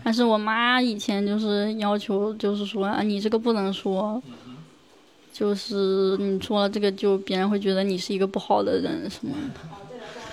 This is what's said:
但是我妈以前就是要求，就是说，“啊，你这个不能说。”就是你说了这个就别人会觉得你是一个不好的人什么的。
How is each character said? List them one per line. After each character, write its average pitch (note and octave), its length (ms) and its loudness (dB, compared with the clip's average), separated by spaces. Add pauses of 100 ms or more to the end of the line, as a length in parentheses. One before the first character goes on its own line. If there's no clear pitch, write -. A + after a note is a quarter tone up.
但 A#3 100 0
是 A#3+ 120 4
我 A3 120 6
妈 A#3 460 2
以 A3+ 160 0
前 G3+ 260 -2
就 G#3 140 0
是 G#3 360 0
要 G#3 220 0
求， G#3 380 0
就 G#3 220 0
是 G3+ 100 -4
说 G3 240 -4
，“啊， - 100 0
你 G#3 200 0
这 G#3+ 100 0
个 A3+ 80 2
不 A#3 140 2
能 G3+ 200 0
说。” G#3 480 -2 (1120)
就 G#3 220 0
是 G3 640 2
你 G3 220 0
说 G#3 220 0
了 G3+ 60 2
这 G#3 120 -2
个 G3+ 100 4
就 G3 280 2
别 G3 200 -2
人 F#3+ 100 2
会 G#3 120 2
觉 G3 120 2
得 F#3+ 120 2
你 G3 120 2
是 F#3 160 -4
一 G3 60 0
个 G3 80 4
不 F#3+ 140 -4
好 G#3 200 2
的 G3 180 2
人 - 300 -2
什 - 160 -10
么 - 80 -4 (220)
的。 - 60 -16 (720)